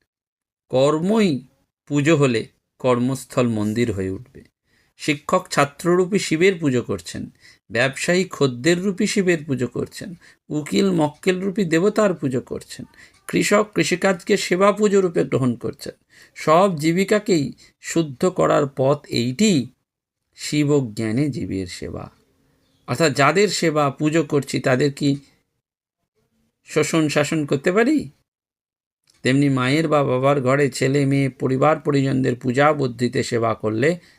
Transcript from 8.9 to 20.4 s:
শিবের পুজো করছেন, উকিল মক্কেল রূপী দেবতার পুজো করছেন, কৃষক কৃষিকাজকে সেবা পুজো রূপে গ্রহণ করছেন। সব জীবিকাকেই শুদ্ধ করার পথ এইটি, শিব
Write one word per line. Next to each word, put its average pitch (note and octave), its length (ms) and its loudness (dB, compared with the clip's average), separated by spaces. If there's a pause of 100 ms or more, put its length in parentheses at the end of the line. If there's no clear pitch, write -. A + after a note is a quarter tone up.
শিবের F3 380 0
পুজো B2+ 220 -4
করছেন, - 460 -10 (360)
উকিল F#3+ 420 0
মক্কেল F3 500 0
রূপী F#3+ 240 -2
দেবতার F#3+ 480 2
পুজো B2+ 280 -4
করছেন, - 440 -14 (420)
কৃষক G#3 480 0
কৃষিকাজকে F#3 640 0
সেবা F#3+ 340 2
পুজো G3+ 300 2
রূপে F3 220 0
গ্রহণ B2+ 320 0
করছেন। - 380 -12 (420)
সব F3 420 4
জীবিকাকেই F3+ 760 0 (280)
শুদ্ধ D#3 440 -4
করার D#3 380 2 (120)
পথ C#3 320 0
এইটি, B2+ 600 0 (680)
শিব C#3+ 600 0